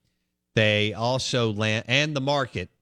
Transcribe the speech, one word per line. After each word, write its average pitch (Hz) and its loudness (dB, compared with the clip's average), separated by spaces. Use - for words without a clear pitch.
they 107 2
also 120 -2
land, 110 -2
and 147 0
the 135 -4
market, 131 -2